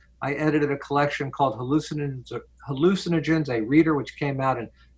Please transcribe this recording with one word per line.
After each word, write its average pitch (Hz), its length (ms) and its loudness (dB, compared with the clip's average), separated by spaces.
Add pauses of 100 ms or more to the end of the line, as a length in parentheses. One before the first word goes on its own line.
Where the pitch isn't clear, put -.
(220)
I 135 120 -2
edited 147 380 2
a 139 60 -4
collection 143 540 -2
called 131 260 0
Hallucinogens, 139 760 -2 (380)
Hallucinogens, 156 800 2
a 117 120 0
Reader, 151 340 4
which - 220 -4
came 139 220 -2
out 131 200 0
in 107 100 -8 (280)